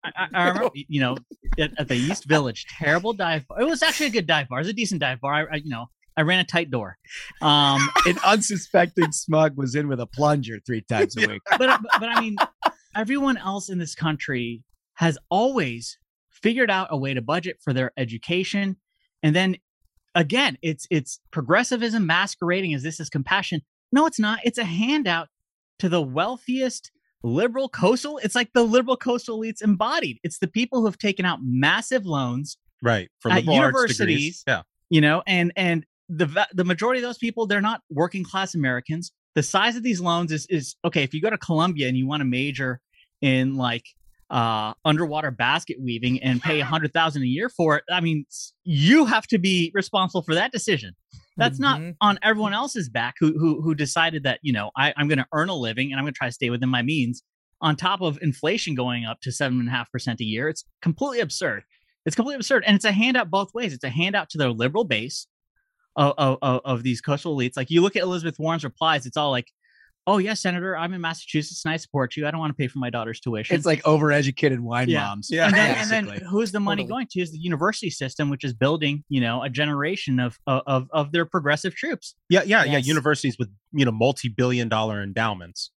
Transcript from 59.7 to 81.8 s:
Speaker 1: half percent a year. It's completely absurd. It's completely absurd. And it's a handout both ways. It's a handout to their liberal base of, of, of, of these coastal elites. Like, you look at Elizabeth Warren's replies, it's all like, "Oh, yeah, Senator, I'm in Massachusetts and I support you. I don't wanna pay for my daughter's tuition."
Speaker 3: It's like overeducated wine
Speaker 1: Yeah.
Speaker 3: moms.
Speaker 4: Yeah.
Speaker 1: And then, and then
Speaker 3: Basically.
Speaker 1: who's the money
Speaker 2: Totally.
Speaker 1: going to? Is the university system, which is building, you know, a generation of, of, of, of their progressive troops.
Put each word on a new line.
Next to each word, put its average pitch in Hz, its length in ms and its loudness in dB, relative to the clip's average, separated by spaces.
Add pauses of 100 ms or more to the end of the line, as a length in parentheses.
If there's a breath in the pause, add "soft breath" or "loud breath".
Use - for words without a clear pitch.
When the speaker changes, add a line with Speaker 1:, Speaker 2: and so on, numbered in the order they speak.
Speaker 1:
half 120 180 -4
percent 120 300 -6
a 120 40 -4
year. 110 240 -4
It's - 160 -8 (160)
completely 240 400 -2
absurd. 139 440 -4 (420)
It's 160 80 -2
completely 269 220 -2
absurd. 247 300 0
And 208 100 6
it's - 80 0
a 208 80 2
handout 226 380 2
both 285 240 -2
ways. 233 180 -4
It's 127 120 -12
a 131 60 -4
handout 175 400 -2
to - 80 -10
their 135 120 2
liberal 131 340 0
base 123 420 -4 (720)
of, 143 220 4
of, 135 240 2
of, 131 220 2
of 123 180 -4
these 123 180 -2
coastal 147 360 -2
elites. 127 200 -2
Like, 127 140 -6
you 165 120 6
look 196 140 2
at 190 60 0
Elizabeth 170 360 -4
Warren's 156 260 -2
replies, 147 420 -2
it's 123 100 -8
all 147 140 0
like, 123 160 -2 (600 soft breath)
"Oh, 202 120 4
yeah, 208 160 0
Senator, 180 420 -4
I'm 170 160 -4
in 185 80 -8
Massachusetts 165 640 -6
and 156 80 -2
I 165 60 -2
support 135 380 -4
you. 151 100 -4
I 147 40 -2
don't 160 100 -4
wanna 151 120 -2
pay 135 160 -2
for 143 120 -8
my 123 100 -2
daughter's 117 300 -6
tuition." 117 360 -2
Speaker 3:
It's 147 80 -2
like 160 200 2
overeducated 147 760 4
wine 120 300 0
Speaker 1:
Yeah. - 160 2
Speaker 3:
moms. 101 240 -8
Speaker 4:
Yeah. 165 160 2
Speaker 1:
And 202 80 4
then, 208 220 4
and 214 140 -2
then 220 160 0
Speaker 3:
Basically. 185 220 -10
Speaker 1:
who's 202 240 0
the 208 80 -2
money 202 220 0
Speaker 2:
Totally. 185 140 -6
Speaker 1:
going 254 160 -4
to? 185 100 -2
Is 160 100 -6
the 156 60 -12
university 175 500 0
system, 143 400 -4
which 139 160 -4
is 131 80 -2
building, 147 560 0
you 139 140 2
know, 117 200 0
a 139 60 -6
generation 143 720 0
of, 123 160 -2 (100)
of, 135 200 0
of, 131 260 0
of 147 200 0
their 170 120 2
progressive 156 500 -2
troops. - 420 -8 (120)